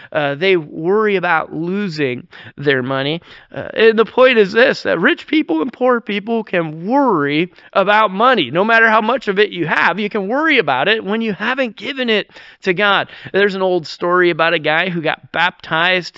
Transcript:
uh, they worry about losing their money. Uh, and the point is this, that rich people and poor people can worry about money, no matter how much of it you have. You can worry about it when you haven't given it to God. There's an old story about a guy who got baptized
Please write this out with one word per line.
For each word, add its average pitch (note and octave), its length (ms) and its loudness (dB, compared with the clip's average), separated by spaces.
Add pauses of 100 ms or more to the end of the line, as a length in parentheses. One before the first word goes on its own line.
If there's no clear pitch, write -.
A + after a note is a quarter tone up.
(120)
uh, C#3+ 240 -2
they F#3 200 2
worry F#3 600 0
about E3+ 360 0
losing D#3 760 -4 (280)
their C#3 280 0
money. C3+ 360 -4 (300)
Uh, - 240 -10
and A3 240 4
the A3+ 60 4
point B3+ 340 4
is G3 140 4
this, A3 320 2
that F3+ 160 0
rich C4+ 260 0
people D#4+ 340 0
and C4+ 120 -4
poor B3 280 0
people G#3+ 440 -4
can E3 420 -4
worry F3+ 680 2 (200)
about G3+ 400 2
money, G3 400 2
no F3 120 0
matter A3+ 240 4
how A3 120 4
much A3+ 260 -4
of G3 140 0
it G3+ 100 2
you F3 160 -4
have. E3+ 320 0
You G#3 100 -4
can G3 200 -4
worry C#4+ 300 0
about C#3+ 280 0
it G#3+ 180 0
when G#3 160 -4
you A3+ 120 -2
haven't A#3+ 420 -4
given B3+ 340 -6
it G#3+ 220 -2 (300)
to F#3+ 120 -2
God. F#3+ 380 0 (220)
There's G3 240 0
an F#3+ 60 -4
old F3+ 260 0
story F3 420 0
about E3 240 0
a E3 60 -2
guy D#3 280 0
who E3+ 140 -4
got D3 300 -6
baptized F3 840 -2